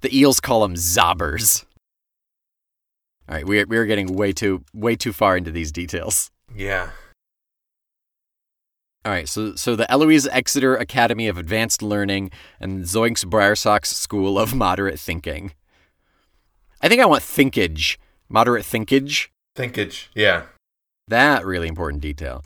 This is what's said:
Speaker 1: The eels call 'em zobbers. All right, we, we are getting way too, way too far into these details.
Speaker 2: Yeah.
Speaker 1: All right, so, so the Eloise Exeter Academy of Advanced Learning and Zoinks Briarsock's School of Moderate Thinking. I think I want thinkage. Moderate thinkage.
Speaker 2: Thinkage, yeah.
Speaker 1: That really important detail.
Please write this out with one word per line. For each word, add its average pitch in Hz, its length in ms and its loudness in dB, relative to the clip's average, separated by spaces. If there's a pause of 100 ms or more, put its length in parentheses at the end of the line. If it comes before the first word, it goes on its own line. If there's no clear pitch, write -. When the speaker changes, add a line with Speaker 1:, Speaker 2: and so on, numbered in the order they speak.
Speaker 1:
The 135 140 -2
eels 135 240 6
call 120 240 2
'em 92 100 -4
zobbers. 85 880 0 (1600)
All 76 80 -12
right, 76 100 -8
we, 101 180 2
we 110 120 -2
are 113 100 2
getting 98 280 -2
way 98 180 0
too, 95 320 -2 (100)
way 113 220 0
too 110 160 -6
far 98 240 2
into 87 140 -4
these 80 220 -6
details. 87 580 -4 (240)
Speaker 2:
Yeah. 98 360 -4 (2250)
Speaker 1:
All 107 80 -4
right, 85 160 -4
so, 107 260 -6
so 120 220 -2
the 110 140 -2
Eloise 147 380 6
Exeter 131 480 0
Academy 117 520 0
of 90 100 -4
Advanced 107 440 -2
Learning 101 480 -2 (280)
and 95 260 -8
Zoinks 110 400 0
Briarsock's 104 680 2
School 98 480 -2
of 110 160 0
Moderate 98 440 0
Thinking. 82 540 -10 (1300)
I 156 60 4
think 233 120 6
I 262 60 8
want 165 160 4
thinkage. 87 760 0 (300)
Moderate 113 360 2
thinkage. 135 640 0 (280)
Speaker 2:
Thinkage, 110 580 -8
yeah. 98 280 2 (680)
Speaker 1:
That 127 380 4
really 90 220 -4
important 78 340 -6
detail. 73 440 -10